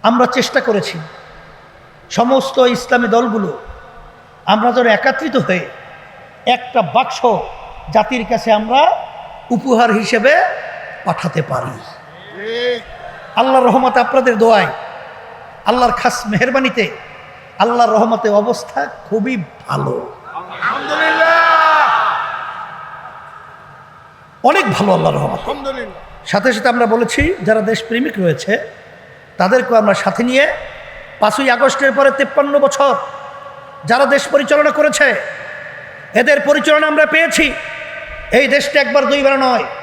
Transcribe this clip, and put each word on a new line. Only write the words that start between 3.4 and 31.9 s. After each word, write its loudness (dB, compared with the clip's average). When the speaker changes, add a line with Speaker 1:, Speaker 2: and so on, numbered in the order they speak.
Speaker 1:
আমরা 2
যেন 2
একত্রিত 0
হয়ে 0
একটা 0
বাক্স -2
জাতির 0
কাছে 0
আমরা 2
উপহার 2
হিসেবে 2
পাঠাতে -4
পারি। -6
Speaker 2:
ঠিক। -8
Speaker 1:
আল্লাহর 4
রহমতে, 4
আপনাদের 2
দোয়ায়, 4
আল্লাহর 2
খাস -2
মেহেরবানিতে, 0
আল্লাহর 4
রহমতে 2
অবস্থা 0
খুবই -4
ভালো। -4
Speaker 2:
আলহামদুলিল্লাহ। 2
Speaker 1:
অনেক 2
ভালো 2
আল্লাহর 2
রহমত। -2
Speaker 2:
আলহামদুলিল্লাহ। -10
Speaker 1:
সাথে 0
সাথে 0
আমরা 2
বলেছি, 0
যারা 2
দেশপ্রেমিক -2
রয়েছে, -2
তাদেরকেও 2
আমরা 4
সাথে -2
নিয়ে, 2
পাঁচই 2
আগস্টের 2